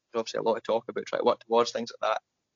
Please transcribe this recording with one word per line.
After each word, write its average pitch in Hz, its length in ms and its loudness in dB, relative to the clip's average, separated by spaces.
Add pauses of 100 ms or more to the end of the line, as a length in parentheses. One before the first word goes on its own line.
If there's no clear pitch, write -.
(120)
there's 117 80 -2
obviously 110 200 -4
a 104 40 -4
lot 110 140 2
of 120 60 -8
talk 110 260 0
about 107 160 -6
trying - 160 -2
to 101 40 -2
work 117 140 4
towards 120 320 2
things 117 200 -6
like 107 200 -2
that. 107 100 -2 (340)